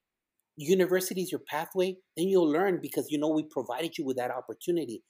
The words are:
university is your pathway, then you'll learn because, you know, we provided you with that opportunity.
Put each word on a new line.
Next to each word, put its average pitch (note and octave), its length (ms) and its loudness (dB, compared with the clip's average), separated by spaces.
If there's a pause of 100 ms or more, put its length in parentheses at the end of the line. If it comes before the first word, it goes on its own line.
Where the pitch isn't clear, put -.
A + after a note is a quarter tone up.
(560)
university F3+ 680 2
is E3+ 100 -4
your C3+ 160 -4
pathway, F3+ 500 -2 (180)
then E3+ 120 0
you'll F3+ 240 6
learn F3 300 2
because, C3+ 280 -4
you D3 100 0
know, D3+ 100 2
we D#3 140 2
provided C3 540 -6
you D#3 80 -6
with C3 120 -2
that B2 140 -2
opportunity. B2 800 -4